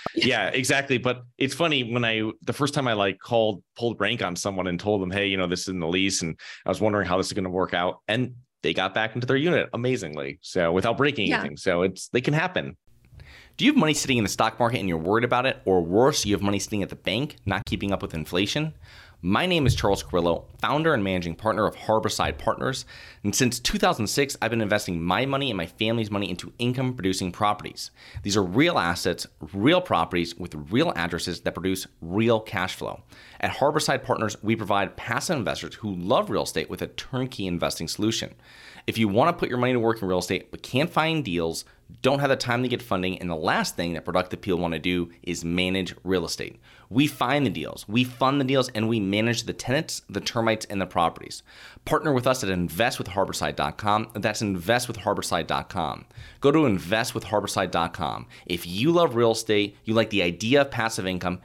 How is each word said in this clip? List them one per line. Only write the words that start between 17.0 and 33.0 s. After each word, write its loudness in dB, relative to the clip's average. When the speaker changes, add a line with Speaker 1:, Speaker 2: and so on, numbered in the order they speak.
Speaker 2:
not -2
keeping -2
up 0
with -8
inflation? 0
My 2
name 4
is 6
Charles 2
Carrillo, 0
founder 2
and 2
managing -2
partner 0
of 0
Harborside 0
Partners. -2
And 0
since 2
two -2
thousand 2
six, 0
I've 0
been 0
investing 0
my 2
money -2
and -2
my -2
family's -2
money -2
into -10
income-producing -2
properties. -2
These 0
are 6
real 2
assets, 0
real 4
properties 0
with -12
real 2
addresses -4
that -4
produce -2
real 2
cash -4
flow. -8